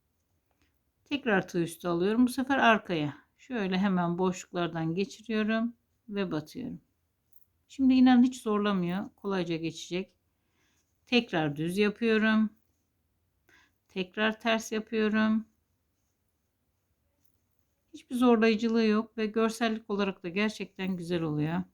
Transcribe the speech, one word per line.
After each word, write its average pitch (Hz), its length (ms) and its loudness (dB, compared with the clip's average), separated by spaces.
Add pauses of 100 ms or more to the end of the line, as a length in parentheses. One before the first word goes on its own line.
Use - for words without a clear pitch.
(1040)
Tekrar 233 440 0
tığ 175 140 -2
üstü 165 260 -6
alıyorum. 202 380 2
Bu 240 40 0
sefer 262 280 -2
arkaya. 190 640 2 (200)
Şöyle 190 360 -4
hemen 180 400 0
boşluklardan 170 760 -4
geçiriyorum 220 800 -4 (340)
ve 202 220 -4
batıyorum. 160 500 -8 (880)
Şimdi 262 260 4
inanın 254 280 8
hiç 254 200 2
zorlamıyor. 202 720 -2
Kolayca 180 400 -4
geçecek. 165 560 -8 (960)
Tekrar 170 500 0
düz 175 220 -4
yapıyorum. 220 720 2 (1400)
Tekrar 214 520 -4
ters 226 320 -4
yapıyorum. 220 720 0 (2500)
Hiçbir 277 220 -12
zorlayıcılığı 226 680 4
yok 214 340 0
ve 220 80 -2
görsellik 220 640 -2
olarak 196 320 -4
da 180 60 -8
gerçekten 190 680 -4
güzel 170 260 -4
oluyor. 156 400 -2 (120)